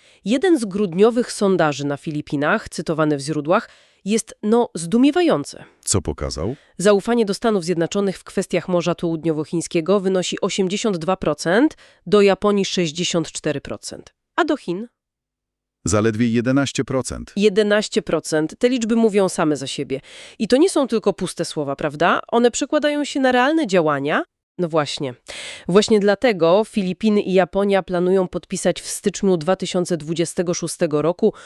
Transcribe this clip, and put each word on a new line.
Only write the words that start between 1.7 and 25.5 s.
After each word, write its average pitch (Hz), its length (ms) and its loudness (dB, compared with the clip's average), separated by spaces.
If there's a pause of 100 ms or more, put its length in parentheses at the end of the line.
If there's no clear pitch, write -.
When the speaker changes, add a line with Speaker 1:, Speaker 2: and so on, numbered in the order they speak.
Speaker 1:
na 143 120 -4
Filipinach, 151 720 -4
cytowany 151 480 -2
w - 20 -8
źródłach, 151 500 -2 (360)
jest, 208 380 -2
no, 226 320 2
zdumiewający. 240 880 0 (180)
Speaker 2:
Co 98 200 -2
pokazał? 73 540 -6 (220)
Speaker 1:
Zaufanie 208 480 2
do 196 80 -2
Stanów 208 320 0
Zjednoczonych 180 520 -2
w - 60 -20
kwestiach - 440 -4
Morza 175 280 0
Południowochińskiego 165 1040 -2
wynosi 185 420 -2
osiemdziesiąt 196 560 -2
dwa 165 200 -2
procent, 185 600 0 (280)
do 202 160 4
Japonii 202 440 2
sześćdziesiąt 170 640 -2
cztery 143 300 -4
procent, - 520 -14 (220)
a 349 100 2
do 302 120 0
Chin? 196 300 -8 (1000)
Speaker 2:
Zaledwie 107 420 2
jedenaście 127 560 0
procent. 120 520 -6
Speaker 1:
Jedenaście 208 640 0
procent. 160 580 -2
Te 247 100 2
liczby 233 260 0
mówią 208 340 2
same 156 260 0
za 131 120 -8
siebie. 139 340 -6 (380)
I 220 80 -2
to 254 100 4
nie 359 120 4
są 285 180 2
tylko 214 260 0
puste 175 320 -6
słowa, 139 300 -6
prawda? 160 520 0
One 233 240 2
przekładają 294 540 0
się - 140 -4
na 262 120 4
realne 269 360 2
działania. 160 560 2 (340)
No 175 100 -2
właśnie. 147 460 -2 (540)